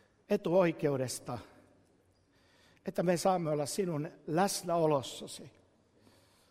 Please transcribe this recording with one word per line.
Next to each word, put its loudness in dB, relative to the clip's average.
etuoikeudesta, 0
että -2
me 4
saamme 0
olla 0
sinun -4
läsnäolossasi. 0